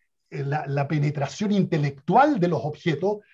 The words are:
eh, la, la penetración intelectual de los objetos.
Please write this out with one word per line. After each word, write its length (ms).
eh, 140
la, 240
la 200
penetración 640
intelectual 880
de 80
los 160
objetos. 560